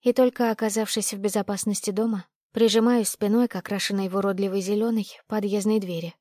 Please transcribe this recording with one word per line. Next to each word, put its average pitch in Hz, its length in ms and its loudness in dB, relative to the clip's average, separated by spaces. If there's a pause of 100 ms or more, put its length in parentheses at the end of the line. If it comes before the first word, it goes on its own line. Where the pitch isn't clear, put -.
И 240 120 2
только 247 380 2
оказавшись 214 600 -2
в 202 40 -8
безопасности 202 720 -2
дома, 214 360 -2 (240)
прижимаюсь 226 580 4
спиной 226 380 2
к - 80 -8
окрашенной 196 540 -4
в 185 80 -6
уродливый 196 440 0
зеленый 208 460 0 (200)
подъездной 208 520 0
двери 170 420 -6